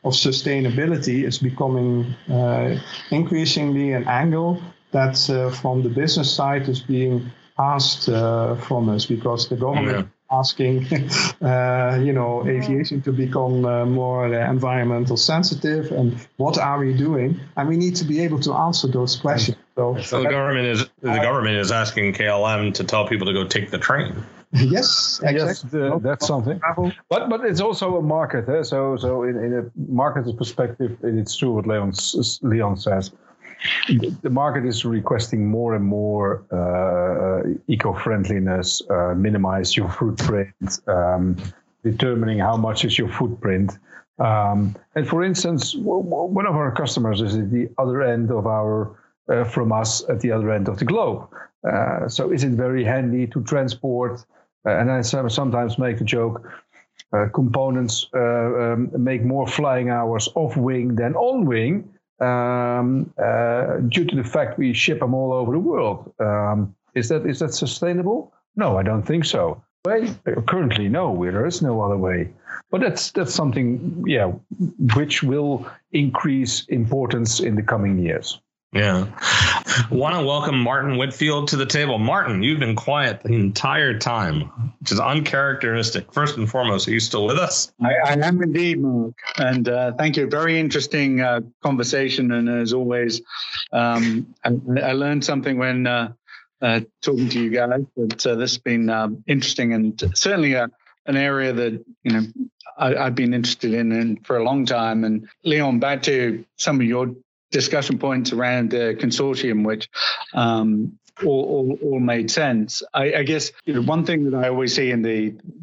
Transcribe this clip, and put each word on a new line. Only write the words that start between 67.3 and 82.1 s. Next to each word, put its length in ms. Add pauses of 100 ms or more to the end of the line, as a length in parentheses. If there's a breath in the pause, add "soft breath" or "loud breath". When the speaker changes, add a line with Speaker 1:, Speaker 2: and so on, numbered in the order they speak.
Speaker 3:
that 160
sustainable? 800 (240 soft breath)
No, 200
I 60
don't 220
think 200
so. 380 (220)
Well, 200 (440)
currently, 400
no, 340
there 240
is 160
no 180
other 160
way. 340 (400 loud breath)
But 100
that's, 320
that's 200
something, 720
yeah, 260 (640)
which 260
will 480 (220 loud breath)
increase 760
importance 720
in 160
the 80
coming 380
years. 400 (320)
Speaker 2:
Yeah. 340 (840 loud breath)
Want 240
to 80
welcome 380
Martin 380
Whitfield 500
to 80
the 80
table. 320
Martin, 460